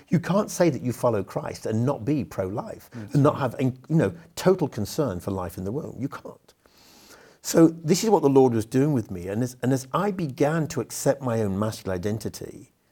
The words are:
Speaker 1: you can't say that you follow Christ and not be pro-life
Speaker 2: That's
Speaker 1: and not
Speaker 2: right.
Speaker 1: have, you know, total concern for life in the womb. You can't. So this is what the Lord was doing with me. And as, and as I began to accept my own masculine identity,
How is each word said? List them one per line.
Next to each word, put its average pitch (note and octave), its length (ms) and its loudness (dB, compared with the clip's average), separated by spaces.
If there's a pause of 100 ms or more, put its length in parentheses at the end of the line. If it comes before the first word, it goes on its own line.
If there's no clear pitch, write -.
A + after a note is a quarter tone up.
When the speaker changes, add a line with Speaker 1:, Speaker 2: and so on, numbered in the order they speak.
Speaker 1:
you E3 100 4
can't G#3 320 -2
say F3 180 2
that A#2+ 120 -2
you B2 100 -2
follow A2 320 0
Christ - 420 -8
and A2 200 0
not C3+ 180 -2
be C#3 220 -2
pro-life - 640 -8
Speaker 2:
That's A2 220 -14
Speaker 1:
and C#3+ 100 4
not C#3+ 120 4
Speaker 2:
right. C3+ 60 -4
Speaker 1:
have, B2 200 -2
you C3 340 -2
know, G#2+ 180 4 (220)
total F#3 320 2
concern G#2+ 540 -4
for G2+ 100 -6
life F2+ 260 -6
in F#2+ 60 -8
the F#2+ 80 -6
womb. D3 260 -8
You - 120 -6
can't. - 440 -18 (880)
So - 280 6 (120)
this E3+ 220 2
is A3+ 60 2
what F3+ 140 4
the C#3+ 60 6
Lord C3 240 8
was A2 120 0
doing C#3 260 2
with A#2 180 0
me. F2+ 200 -8
And G#2+ 120 -2
as, B2 220 -6
and C3+ 80 2
as C3 220 -2
I F#3+ 180 0
began D#3 560 0
to C#3+ 140 -4
accept - 400 -2
my A#2 200 0
own G2 160 0
masculine G#2 380 -4
identity, - 800 -6 (180)